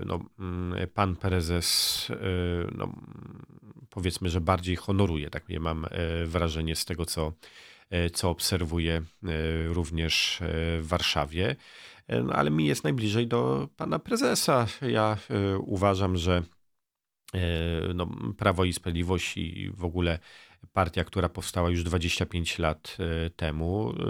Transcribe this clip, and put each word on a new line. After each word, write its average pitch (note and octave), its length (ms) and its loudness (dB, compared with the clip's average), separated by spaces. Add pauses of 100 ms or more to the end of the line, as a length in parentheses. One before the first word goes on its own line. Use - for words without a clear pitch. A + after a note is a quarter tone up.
no, F2+ 140 -4 (180)
m, F2+ 360 -4 (200)
pan F#2+ 220 2
prezes, F2 920 0
e, - 40 -4 (600)
no, G1+ 180 -4 (960)
powiedzmy, F2+ 400 0
że F2 100 2
bardziej F2+ 360 2
honoruje. E2+ 540 2
Tak, D#2+ 180 -8
ja F2 120 -4
mam, D#2+ 300 0
e, E2 360 -2
wrażenie D#2+ 500 0
z - 80 -4
tego, E2+ 220 -4
co, D#2+ 260 -2 (580)
e, E2+ 200 2
co F2+ 200 0
obserwuję, E2 720 0 (200)
e, F2+ 60 -6 (460)
również, E2 680 0
e, E2+ 40 -4 (340)
w D#2+ 80 -6
Warszawie. E2 680 0 (520)
E, A#2+ 140 0
no, B2+ 100 0
ale C#3+ 180 2
mi D#3 160 4
jest C#3+ 180 0
najbliżej A#2 420 2
do B2+ 500 0
pana D#3+ 220 -2
prezesa. A3+ 680 2 (160)
Ja, A2 340 2 (140)
e, G2 280 2
uważam, F#2+ 580 2
że, F2 260 4 (920)
e, F#2+ 40 -2 (560)
no, F2 140 -2 (300)
Prawo F#2+ 260 4
i F2+ 80 2
Sprawiedliwość F2 640 -2
i F#2+ 380 -6
w F2+ 100 -6
ogóle E2+ 340 0 (540)
partia, F2+ 320 2
która F2+ 240 0
powstała F2 420 0
już F2 140 2
dwadzieścia E2+ 420 0
pięć E2+ 320 -4
lat, D#2 380 -2 (300)
e, E2+ 40 -4
temu, E2+ 640 -2 (160)